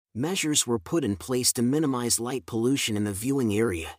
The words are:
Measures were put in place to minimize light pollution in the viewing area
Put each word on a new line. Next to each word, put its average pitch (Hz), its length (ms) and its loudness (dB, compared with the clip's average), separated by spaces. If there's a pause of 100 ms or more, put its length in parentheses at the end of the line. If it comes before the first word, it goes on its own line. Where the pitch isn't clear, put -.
(160)
Measures 151 520 0
were 120 100 2
put 165 260 0
in 101 120 2
place 127 360 0
to 123 120 0
minimize 127 560 2
light 123 260 -6
pollution 120 500 0
in 104 80 2
the 104 80 0
viewing 117 400 0
area 98 480 0